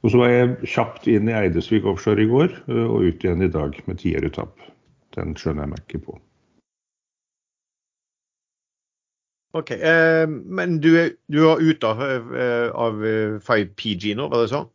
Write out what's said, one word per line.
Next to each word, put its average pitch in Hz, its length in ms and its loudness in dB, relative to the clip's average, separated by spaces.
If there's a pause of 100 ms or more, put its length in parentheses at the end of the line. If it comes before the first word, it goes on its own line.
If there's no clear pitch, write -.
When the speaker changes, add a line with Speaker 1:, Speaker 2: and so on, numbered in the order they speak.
Speaker 1:
Og 117 80 2
så 120 80 4
var 120 140 6
jeg 123 340 2
kjapt - 400 -4
inn 110 240 2
i 113 80 -2
Eidesvik 98 480 0
Offshore 104 380 2
i - 20 4
går, 139 240 4 (240)
eh, 117 160 0
og 104 160 2
ut 85 160 0
igjen 92 240 0
i 82 80 0
dag 73 320 -4
med 87 160 -8
ti 82 140 0
euro - 180 -4
tap. - 240 -10 (560)
Den 80 240 -8
skjønner 73 300 -4
jeg 73 80 -8
meg 73 100 -14
ikke - 240 -10
på. - 100 -18 (3250)
Speaker 2:
OK, 156 240 -6
eh, 160 480 2
men 175 560 -4
du 165 160 6
er, 170 140 2 (180)
du 151 220 2
er 160 100 2
ute 156 240 2
av, 110 160 0
eh, 123 720 -2
av, 107 320 -2
eh, 110 400 -2
five 107 320 0
P 107 160 -4
G 101 240 -4
nå, 139 140 -6
var 117 100 2
det 113 160 0
så? 143 180 -6